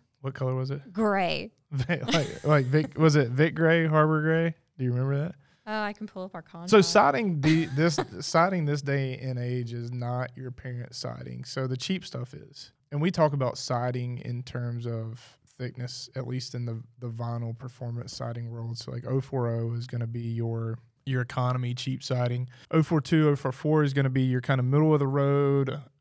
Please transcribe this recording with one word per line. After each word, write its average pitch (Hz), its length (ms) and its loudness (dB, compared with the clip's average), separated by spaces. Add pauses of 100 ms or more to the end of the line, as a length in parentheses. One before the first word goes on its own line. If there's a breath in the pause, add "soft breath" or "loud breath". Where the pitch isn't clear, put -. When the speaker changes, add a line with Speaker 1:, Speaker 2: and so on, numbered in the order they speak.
(220)
Speaker 1:
What 135 140 -6
color 127 200 -2
was 131 160 -2
it? 143 220 -10
Speaker 2:
Gray. 196 580 0 (100)
Speaker 1:
<laughs> - 100 -20
Vi-, 143 300 -2 (120)
like, - 300 0
like 143 220 4
Vic, 147 320 0
was 156 180 6
it 131 140 4
Vic 147 260 2
Gray, 165 320 4
Harbor 156 340 4
Gray? 165 340 2 (220)
Do 131 60 -4
you 123 80 2
remember 135 260 0
that? 151 180 -4 (300 soft breath)
Speaker 2:
Oh, 214 160 -4
I 208 120 -4
can 214 120 -12
pull 185 180 -12
up 190 120 -12
our 165 60 -12
contract. 170 300 -12
Speaker 1:
So 208 100 10
siding 208 600 4
the, 160 260 6
this, 147 300 2 (120)
Speaker 2:
<laughs> 87 100 -12
Speaker 1:
siding 175 460 2
this 147 160 0
day 139 380 -2
and 127 200 -6
age 123 340 -4
is 120 180 -8
not 123 440 -4
your 131 160 -10
parents' 123 460 -12
siding. 123 480 -10
So 131 220 -4
the 127 100 -4
cheap 190 280 -4
stuff - 280 -10
is. - 380 -18 (200)
And 147 100 -4
we 180 80 2
talk 156 240 4
about 131 240 -2
siding 123 640 -4
in 123 240 -8
terms 120 420 -6
of 113 520 -8 (200)
thickness, 123 580 -10
at 131 120 -6
least 127 280 -6
in 120 100 -6
the, 113 160 -8 (180)
the 123 100 -8
vinyl 117 480 -6
performance 120 560 -10
siding 117 360 -8
world. 117 280 -8
So, 131 140 -10
like, 123 160 -8
oh 131 140 0
four 127 260 -2
oh 117 260 -2
is 120 140 -6
gonna 117 200 -4
be 117 140 -6
your, 113 560 -4 (280)
your 127 160 0
economy 123 520 -2
cheap 127 300 -6
siding. 123 460 -2 (220 loud breath)
Oh 160 120 6
four 160 160 2
two, 156 300 4
oh 143 60 4
four 135 160 -2
four 151 320 2
is 139 100 0
gonna 139 160 2
be 131 140 2
your 127 180 2
kinda 131 220 2
middle 151 300 4
of 147 60 4
the 139 80 0
road. 139 720 2 (220)